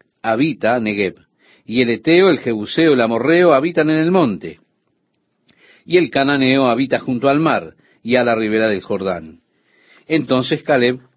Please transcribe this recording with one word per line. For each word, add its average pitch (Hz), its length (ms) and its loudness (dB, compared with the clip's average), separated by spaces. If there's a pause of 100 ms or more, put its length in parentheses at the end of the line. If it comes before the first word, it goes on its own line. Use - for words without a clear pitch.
(220)
habita 120 580 -2
Negev, 101 360 -4 (500)
y 113 160 -2
el 120 80 0
Eteo, 165 400 2
el 139 100 0
Jebuseo, 123 540 0
el 123 80 2
Amorreo 143 520 2
habitan 156 360 0
en 156 80 0
el 160 140 0
monte, 104 480 -2 (1300)
y 165 120 0
el 160 120 2
Cananeo 135 580 0
habita 120 320 0
junto 131 300 -2
al 143 100 2
mar, 110 360 -2 (280)
y 117 120 -2
a 123 80 2
la 117 120 0
ribera 110 320 0
del 98 140 -2
Jordán.'" 90 580 -8 (640)
Entonces 135 580 -2
Caleb 127 360 0 (180)